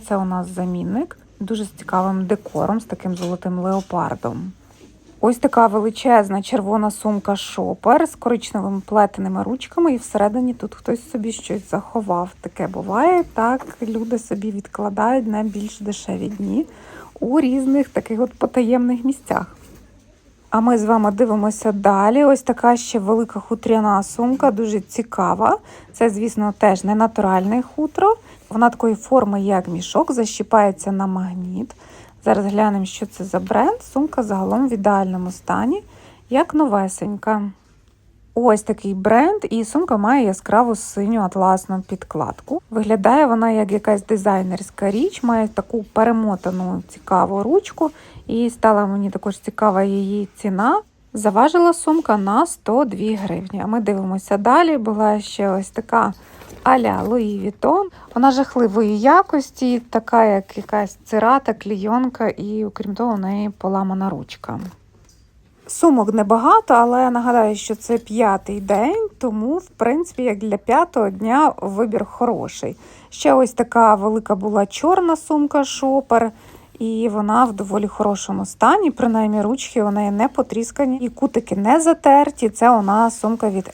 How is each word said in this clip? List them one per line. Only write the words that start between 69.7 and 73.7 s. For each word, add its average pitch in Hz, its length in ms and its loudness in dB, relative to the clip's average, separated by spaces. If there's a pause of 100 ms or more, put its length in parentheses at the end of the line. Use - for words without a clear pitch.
як 214 140 -2
для 202 200 -4
п'ятого 247 520 0
дня, 220 520 2
вибір 208 440 -2
хороший. 147 680 -4 (340)
Ще - 240 2
ось 254 200 4
така 233 420 4